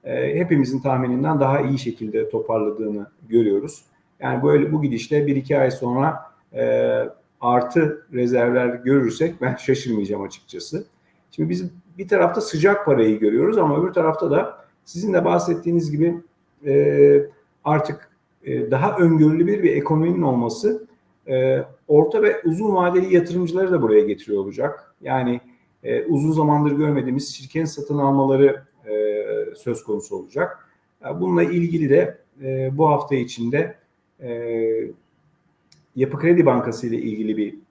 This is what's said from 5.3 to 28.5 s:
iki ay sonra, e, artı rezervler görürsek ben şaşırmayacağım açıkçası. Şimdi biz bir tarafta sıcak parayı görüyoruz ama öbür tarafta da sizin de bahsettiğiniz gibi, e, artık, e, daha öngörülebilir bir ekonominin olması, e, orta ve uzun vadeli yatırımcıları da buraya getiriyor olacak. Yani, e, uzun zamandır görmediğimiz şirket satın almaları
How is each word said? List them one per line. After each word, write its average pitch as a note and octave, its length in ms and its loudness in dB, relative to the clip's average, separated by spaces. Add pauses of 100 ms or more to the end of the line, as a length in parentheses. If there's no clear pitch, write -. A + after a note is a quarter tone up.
iki C3+ 240 0
ay C3 120 2
sonra, C3 480 -2 (340)
e, A#2+ 400 0 (480)
artı D3+ 720 0
rezervler B2 540 0
görürsek B2+ 760 0
ben B2+ 140 -2
şaşırmayacağım G#2 680 -2
açıkçası. - 640 -12 (460)
Şimdi D#3+ 180 -4
biz F3+ 220 -6 (260)
bir F#3+ 100 -12
tarafta F#3 340 0
sıcak G3 440 0
parayı A2 340 4
görüyoruz C3 380 2
ama D3+ 240 2
öbür F#3 120 -2
tarafta D#3+ 380 0
da F3+ 260 0 (280)
sizin F#3 280 -6
de F3 120 2
bahsettiğiniz E3+ 680 0
gibi, E3+ 260 0 (480)
e, C#3+ 580 6 (400)
artık, D3+ 460 -2 (340)
e, B2 280 -4
daha F#3 260 0
öngörülebilir E3+ 680 4
bir C#3+ 120 2
ekonominin D#3+ 460 0
olması, C3+ 680 -2 (400)
e, C3 360 0 (240)
orta D3+ 360 4
ve - 220 0
uzun F#3+ 300 0
vadeli F3+ 400 2
yatırımcıları F3 560 0
da D#3+ 100 0
buraya G#2+ 200 6
getiriyor G#2 420 -4
olacak. G2 580 -8
Yani, B2 400 -2 (420)
e, B2 220 -4
uzun D#3 260 0
zamandır D3 400 2
görmediğimiz C#3+ 640 -2
şirket D#3 360 -6
satın D3 280 -6
almaları C#3 680 4 (260)